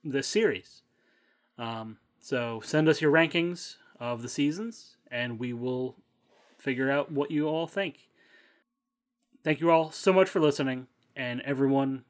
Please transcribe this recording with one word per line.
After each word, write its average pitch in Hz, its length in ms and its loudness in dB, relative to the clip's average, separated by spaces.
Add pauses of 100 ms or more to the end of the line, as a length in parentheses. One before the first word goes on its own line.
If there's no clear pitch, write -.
this 135 240 -4
series. 180 540 0 (760)
Um, 113 420 -8 (200)
so 117 400 -4
send 156 300 2
us 147 100 4
your 147 140 2
rankings 170 640 0 (200)
of 120 260 -6
the 123 60 -10
seasons, 165 680 -4 (120)
and 120 300 -6
we 123 140 -6
will 127 420 -6 (640)
figure 135 340 -2
out 143 220 0
what 143 180 -2
you 151 160 0
all 160 200 -2
think. - 420 -8 (1300)
Thank 156 200 0
you 165 100 4
all 160 200 4
so - 200 2
much 185 160 6
for 180 140 0
listening, 135 460 2 (280)
and 123 260 -6
everyone 135 680 2